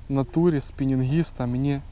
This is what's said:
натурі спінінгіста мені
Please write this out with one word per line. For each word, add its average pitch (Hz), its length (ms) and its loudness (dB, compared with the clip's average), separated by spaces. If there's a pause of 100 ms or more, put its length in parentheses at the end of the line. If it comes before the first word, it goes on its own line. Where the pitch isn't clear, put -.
натурі 139 520 2
спінінгіста 135 840 0
мені 139 360 0 (100)